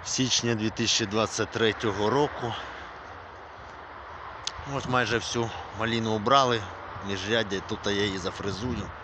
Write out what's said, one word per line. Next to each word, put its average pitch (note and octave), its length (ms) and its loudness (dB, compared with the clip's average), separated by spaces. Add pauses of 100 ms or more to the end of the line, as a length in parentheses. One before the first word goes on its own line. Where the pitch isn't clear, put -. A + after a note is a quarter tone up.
січня A#2+ 520 2
дві G#2+ 140 2
тисячі A2+ 360 2
двадцять G#2+ 440 2
третього G#2+ 600 2
року. B2 440 2 (2250)
Ось C3 100 -2
майже A#2+ 320 4
всю A2+ 320 0 (300)
маліну A2+ 320 2
убрали, A#2+ 500 6 (460)
міжряддя, G2 520 0
тут F#2+ 260 -6
я G#2 60 2
її G2+ 260 2
зафрезую. F#2+ 720 -4 (140)